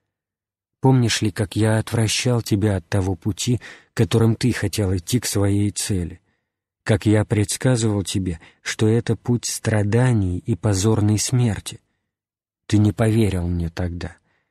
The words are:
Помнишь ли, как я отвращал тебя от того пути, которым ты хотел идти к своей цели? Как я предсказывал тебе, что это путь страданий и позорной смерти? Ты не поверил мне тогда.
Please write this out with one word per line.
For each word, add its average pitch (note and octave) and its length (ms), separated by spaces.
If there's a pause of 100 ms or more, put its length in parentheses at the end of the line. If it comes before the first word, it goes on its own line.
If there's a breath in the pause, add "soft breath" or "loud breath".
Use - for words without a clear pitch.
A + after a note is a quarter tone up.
(800)
Помнишь B2+ 440
ли, G#2+ 100
как - 240
я A2 220
отвращал A2+ 640
тебя G#2 360
от F2+ 120
того F#2+ 280
пути, A2+ 440 (340 loud breath)
которым A2+ 420
ты B2 160
хотел G2 440
идти A#2+ 220
к - 80
своей G2+ 460
цели? F2 480 (640)
Как G#2+ 220
я G#2+ 180
предсказывал A2 800
тебе, F#2 380 (200 loud breath)
что - 260
это A2+ 300
путь - 300
страданий G#2+ 920
и - 180
позорной G#2 640
смерти? A#2+ 600 (880)
Ты G#2+ 100
не G#2 160
поверил G#2+ 560
мне E2+ 220
тогда. F2 480 (320)